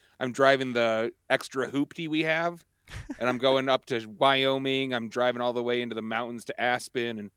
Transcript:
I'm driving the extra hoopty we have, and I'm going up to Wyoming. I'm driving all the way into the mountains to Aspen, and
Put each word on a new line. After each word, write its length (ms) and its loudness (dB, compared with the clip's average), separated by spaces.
I'm 120 -2
driving 400 4
the 400 0
extra 400 -2
hoopty 400 -4
we 140 0
have, 420 -2
and 100 0
I'm 100 0
going 300 4
up 180 0
to 200 -4
Wyoming. 760 2
I'm 140 -4
driving 340 0
all 100 0
the 100 -2
way 200 0
into 120 -6
the 80 -4
mountains 440 -6
to 140 -8
Aspen, 580 -2
and 180 -10